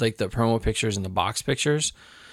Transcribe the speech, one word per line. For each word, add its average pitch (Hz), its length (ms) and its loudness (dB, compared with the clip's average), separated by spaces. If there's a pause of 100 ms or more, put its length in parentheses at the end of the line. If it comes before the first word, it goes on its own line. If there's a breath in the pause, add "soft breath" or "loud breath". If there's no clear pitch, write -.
like, 113 180 0
the 98 100 0
promo 113 320 2
pictures 110 360 0
and 98 80 -2
the 95 60 -4
box 92 300 0
pictures. 147 540 0 (380 loud breath)